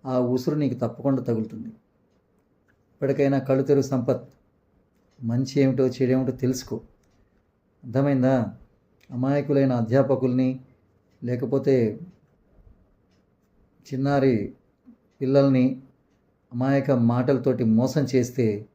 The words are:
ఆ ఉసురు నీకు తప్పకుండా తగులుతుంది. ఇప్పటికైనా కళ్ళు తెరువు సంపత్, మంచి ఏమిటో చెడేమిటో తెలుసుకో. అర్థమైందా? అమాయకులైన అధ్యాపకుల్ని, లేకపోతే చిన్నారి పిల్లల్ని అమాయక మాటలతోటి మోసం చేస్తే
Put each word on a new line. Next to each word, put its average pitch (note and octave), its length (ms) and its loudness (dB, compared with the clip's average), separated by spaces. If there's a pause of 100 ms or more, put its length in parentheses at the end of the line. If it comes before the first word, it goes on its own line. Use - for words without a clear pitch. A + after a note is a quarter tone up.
ఆ C3 100 -4 (200)
ఉసురు D3+ 280 -2
నీకు A#2 220 -2
తప్పకుండా C3 380 -2
తగులుతుంది. A2 480 -6 (1200)
ఇప్పటికైనా C#3 460 0 (100)
కళ్ళు C3+ 200 2
తెరువు C#3 240 2
సంపత్, B2 320 -2 (960)
మంచి B2 420 -4
ఏమిటో C3+ 220 2 (120)
చెడేమిటో C3 360 0
తెలుసుకో. B2+ 440 -4 (1080)
అర్థమైందా? C3 520 0 (760)
అమాయకులైన C#3 600 0
అధ్యాపకుల్ని, B2+ 760 2 (720)
లేకపోతే C3 540 0 (2000)
చిన్నారి C3+ 500 2 (840)
పిల్లల్ని C3+ 460 4 (880)
అమాయక C3+ 380 0 (200)
మాటలతోటి B2 540 0 (140)
మోసం C#3 260 0
చేస్తే B2 420 0 (280)